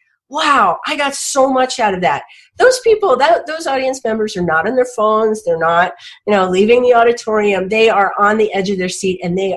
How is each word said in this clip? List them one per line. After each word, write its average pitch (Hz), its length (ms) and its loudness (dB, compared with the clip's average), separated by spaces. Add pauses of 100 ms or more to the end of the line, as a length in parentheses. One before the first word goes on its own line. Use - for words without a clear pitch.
(280)
"Wow, 277 580 0
I 294 100 -6
got 277 180 -4
so 269 380 -2
much 254 280 -2
out 208 140 0
of 180 80 -6
that." 147 220 -2 (340)
Those 494 220 2
people, 403 380 2
that, 302 280 2
those 311 200 -8
audience 262 360 -4
members 220 340 -4
are 180 60 -4
not 165 240 0
on 240 80 -2
their 247 220 0
phones. 214 480 0
They're 165 140 -2
not, 170 340 2 (340)
you 208 60 0
know, 190 160 2
leaving 214 340 4
the 247 120 4
auditorium. 214 720 0
They 220 200 2
are 196 300 2
on 208 180 2
the 214 160 0
edge 190 180 -2
of 196 80 -4
their 185 100 -4
seat, 185 340 -6
and 180 160 -4
they 190 180 -2